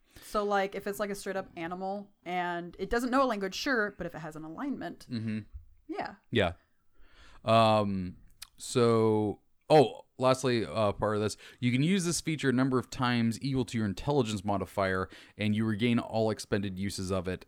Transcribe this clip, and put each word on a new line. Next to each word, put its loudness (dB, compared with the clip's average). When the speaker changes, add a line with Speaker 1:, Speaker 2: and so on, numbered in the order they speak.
Speaker 1:
So, -2
like, 0
if -10
it's, -6
like, -4
a -8
straight -8
up -8
animal -8
and -6
it -6
doesn't 0
know 4
a 2
language, -4
sure, -2
but -8
if -10
it -14
has -12
an -12
alignment, -10
Speaker 2:
Mm-hmm. -4
Speaker 1:
yeah. -8
Speaker 2:
Yeah. 2
Um, 4
so, 2
oh, 8
lastly, 2
uh, 0
part 0
of 0
this, -2
you 0
can 2
use 2
this -2
feature -2
a 4
number 2
of -4
times 0
equal -2
to -6
your 0
intelligence 0
modifier, 0
and 0
you 0
regain 2
all 0
expended -4
uses -4
of -2
it -6